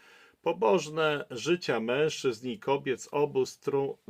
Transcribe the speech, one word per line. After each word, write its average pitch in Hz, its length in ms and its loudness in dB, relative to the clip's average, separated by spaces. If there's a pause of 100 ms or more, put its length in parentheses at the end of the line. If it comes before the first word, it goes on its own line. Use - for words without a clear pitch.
(420)
Pobożne 160 880 2
życia 131 500 -2
mężczyzn 127 680 0
i 113 120 -6
kobiet 139 420 -2
z - 100 -16
obu 139 340 2
stru-, 139 520 -2 (120)